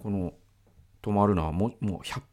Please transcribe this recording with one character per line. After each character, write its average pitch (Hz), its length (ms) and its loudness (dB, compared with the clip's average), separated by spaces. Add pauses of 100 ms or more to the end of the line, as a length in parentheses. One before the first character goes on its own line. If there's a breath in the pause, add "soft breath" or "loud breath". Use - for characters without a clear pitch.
こ 107 80 -8
の、 95 240 -2 (680)
泊 107 100 -2
ま 101 140 6
る 104 80 6
の 82 120 2
は 78 80 -2
も 104 280 -2
う、 - 40 -4
も 95 120 -2
う - 60 -14
百 - 180 -10 (120)